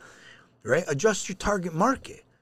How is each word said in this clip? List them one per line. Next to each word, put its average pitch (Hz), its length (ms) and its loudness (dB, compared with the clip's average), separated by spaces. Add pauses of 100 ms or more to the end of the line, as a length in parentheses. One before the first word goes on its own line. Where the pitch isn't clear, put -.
(640)
right? 139 260 2
Adjust 180 400 2
your 190 80 -8
target 180 380 -2
market. 226 500 0 (180)